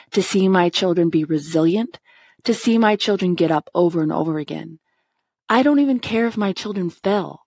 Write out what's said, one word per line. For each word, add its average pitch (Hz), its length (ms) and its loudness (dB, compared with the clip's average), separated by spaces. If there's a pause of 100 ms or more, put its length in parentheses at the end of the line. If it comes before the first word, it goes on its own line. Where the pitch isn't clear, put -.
(120)
to 202 100 0
see 190 280 2
my 180 180 4
children 170 420 0
be 160 140 0
resilient, 160 760 -2 (440)
to 233 100 0
see 226 240 0
my 214 180 2
children 190 400 0
get 165 160 2
up 151 240 -2
over 170 260 2
and 156 100 -2
over 160 280 -2
again. 160 400 -12 (680)
I 226 140 4
don't 294 160 4
even 269 200 2
care 226 280 -2
if 226 80 -6
my 202 160 -2
children 190 380 -6
fail. 180 580 -4